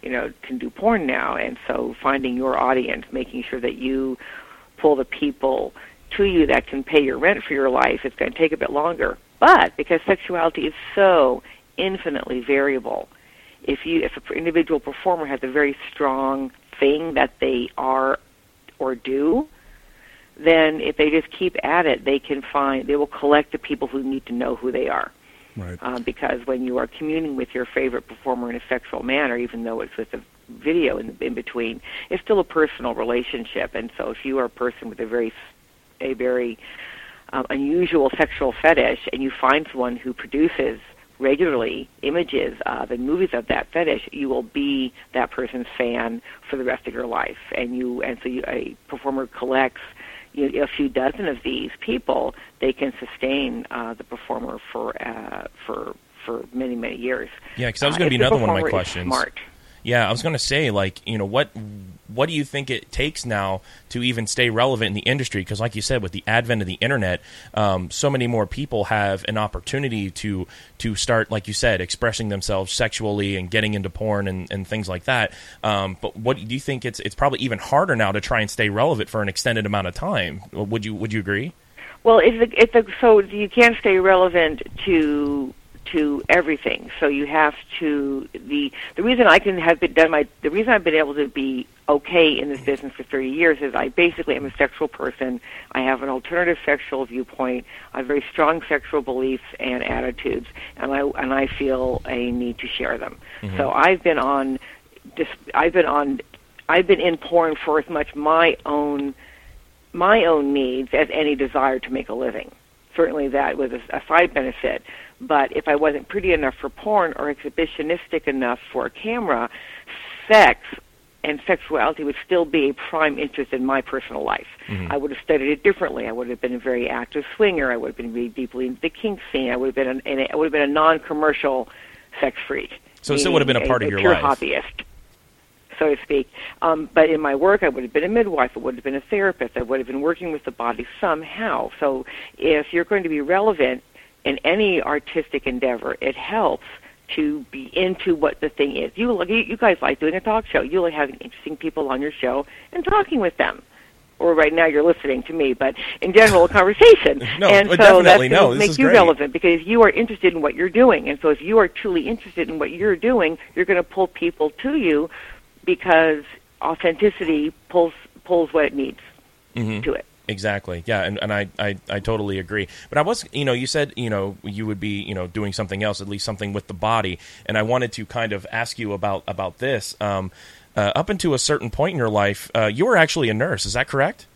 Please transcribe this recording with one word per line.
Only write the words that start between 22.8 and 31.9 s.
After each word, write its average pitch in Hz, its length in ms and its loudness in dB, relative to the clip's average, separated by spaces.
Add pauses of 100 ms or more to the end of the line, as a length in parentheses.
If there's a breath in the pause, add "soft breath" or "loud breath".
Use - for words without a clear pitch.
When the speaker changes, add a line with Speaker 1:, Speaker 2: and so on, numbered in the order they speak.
Speaker 1:
they 143 80 0
will 147 120 0
collect 147 440 2
the - 80 -6
people 139 280 -6
who 135 140 -4
need 135 240 -6
to - 80 -8
know 123 220 -2
who 123 160 -4
they 127 180 -2
are. - 220 -4 (440 soft breath)
Speaker 2:
Right. 90 260 -10
Speaker 1:
Uh, 123 180 -6
because 123 480 -6
when 127 180 -2
you 127 120 -2
are 123 100 -2
communing 156 480 -6
with 127 180 -8
your 123 120 -6
favorite 127 420 -4
performer 123 420 -6
in 117 60 -8
a 120 140 -10
sexual - 340 -6
manner, 131 340 -2
even 117 260 -6
though 113 180 -6
it's - 140 -12
with 113 180 -10
a 107 80 -10 (260)
video 151 500 0
in, 113 240 -10
in 127 140 -4
between, 120 460 -6 (280 loud breath)